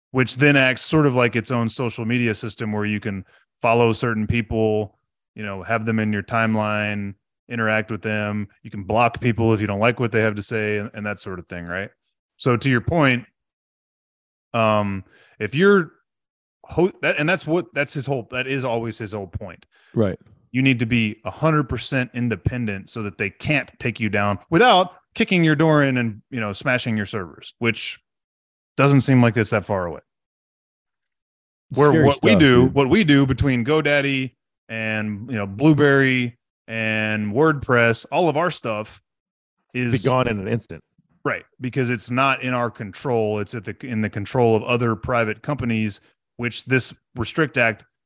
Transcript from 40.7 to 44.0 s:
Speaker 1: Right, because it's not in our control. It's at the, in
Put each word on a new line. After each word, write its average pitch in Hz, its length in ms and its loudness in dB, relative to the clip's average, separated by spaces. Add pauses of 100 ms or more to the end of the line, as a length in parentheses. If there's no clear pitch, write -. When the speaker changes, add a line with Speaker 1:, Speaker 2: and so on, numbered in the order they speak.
Speaker 1:
Right, 113 200 -4 (160)
because 123 300 -4
it's 120 220 -6
not 131 300 0
in 127 120 -4
our 120 160 -2
control. 107 680 -4
It's 104 140 -10
at 110 100 -10
the, 101 100 -10 (100)
in 117 180 -4